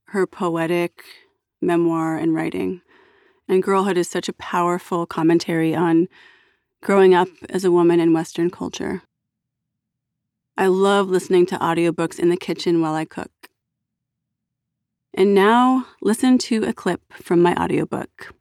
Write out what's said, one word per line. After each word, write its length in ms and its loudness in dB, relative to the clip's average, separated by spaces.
her 180 -2
poetic 760 -4
memoir 560 0
and 180 -2
writing. 480 -6
And 140 2
Girlhood 340 0
is 120 -2
such 200 -8
a 60 -8
powerful 720 -4
commentary 680 0
on 340 0
growing 320 4
up 140 2
as 140 -4
a 60 2
woman 300 4
in 120 4
Western 380 -2
culture. 520 -8
I 100 0
love 420 2
listening 380 2
to 120 -4
audiobooks 600 -2
in 100 0
the 80 2
kitchen 460 -2
while 120 -2
I 120 -6
cook. 240 -12
And 200 2
now, 520 4
listen 360 2
to 260 -2
a 100 -4
clip 260 -6
from 260 0
my 140 4
audiobook. 880 -6